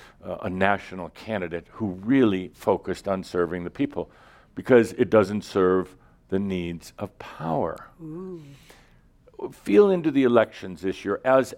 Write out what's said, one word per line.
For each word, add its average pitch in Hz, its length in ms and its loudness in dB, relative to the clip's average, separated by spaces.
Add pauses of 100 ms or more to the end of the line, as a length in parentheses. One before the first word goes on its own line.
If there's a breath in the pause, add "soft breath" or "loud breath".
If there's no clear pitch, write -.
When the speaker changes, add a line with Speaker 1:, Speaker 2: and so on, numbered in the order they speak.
(240 loud breath)
Speaker 1:
uh, 92 180 -10
a 98 80 -8
national 92 600 -2
candidate 87 600 -8
who 104 200 -6 (120)
really 107 500 2
focused - 540 -2
on 95 160 -2
serving 87 400 -4
the 85 60 -10
people, 135 420 -6 (440 soft breath)
because - 380 6
it 110 160 0
doesn't 104 340 4
serve 92 520 0 (340 soft breath)
the 95 100 -2
needs 87 580 -6
of - 220 -12
power. 147 680 -6 (140)
Speaker 2:
Ooh. 170 400 -14 (1120 loud breath)
Speaker 1:
Feel 202 400 4
into 160 200 0
the 135 120 4
elections 107 580 0
this 95 240 -6
year 101 180 -4
as 131 340 2